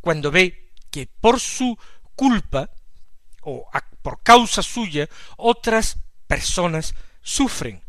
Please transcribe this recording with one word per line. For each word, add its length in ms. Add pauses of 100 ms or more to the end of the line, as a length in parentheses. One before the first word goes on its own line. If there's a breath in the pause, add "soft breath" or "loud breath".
cuando 280
ve 420 (200)
que 160
por 320
su 380 (380 soft breath)
culpa, 540 (720)
o 320
a, 80 (200)
por 200
causa 400
suya, 480 (280 loud breath)
otras 600 (300)
personas 640 (280 soft breath)
sufren. 680